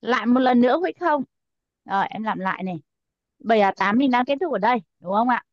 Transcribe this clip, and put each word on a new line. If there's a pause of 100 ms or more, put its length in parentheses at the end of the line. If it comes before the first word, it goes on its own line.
Lại
một
lần
nữa,
Huệ
không? (600)
Rồi,
em
làm
lại
này. (600)
Bảy
A
tám
mình
đang
kết
thúc
ở
đây, (220)
đúng
không
ạ?